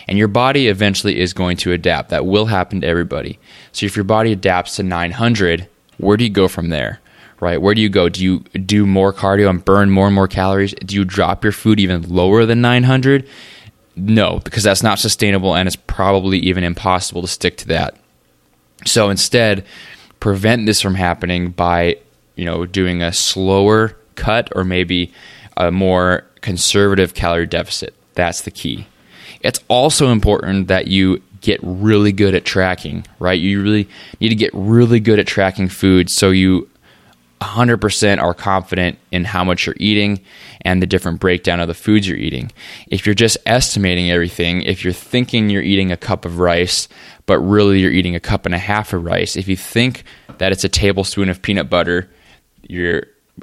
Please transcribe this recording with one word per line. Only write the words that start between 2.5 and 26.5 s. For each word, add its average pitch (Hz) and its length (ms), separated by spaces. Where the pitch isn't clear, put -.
to 67 60
everybody. 82 520
So - 160
if 95 80
your 104 80
body 110 280
adapts 92 440
to 101 80
nine 87 300
hundred, 101 540
where 101 180
do 113 80
you 117 60
go 95 180
from 85 220
there, 69 300
right? 87 200
Where 98 140
do 110 80
you 107 80
go? 95 180
Do 92 160
you 92 180
do 101 340
more 95 260
cardio 98 380
and 92 160
burn 98 240
more 98 160
and 101 80
more 98 140
calories? 98 480
Do 95 180
you 101 120
drop 92 380
your 104 100
food 110 260
even 90 240
lower 90 420
than 117 160
nine 123 220
hundred? 131 440
No, 95 480
because - 180
that's 98 220
not 104 160
sustainable, 98 560
and 92 100
it's 87 100
probably 95 600
even 90 260
impossible 90 600
to 90 40
stick - 300
to - 120
that. 82 280
So 107 240
instead, 101 560
prevent 107 480
this 107 140
from 98 120
happening 87 560
by, 87 480
you 92 100
know, 85 220
doing 90 340
a 85 100
slower 101 880
cut 113 400
or 95 80
maybe 90 480
a 87 140
more 90 540
conservative 98 720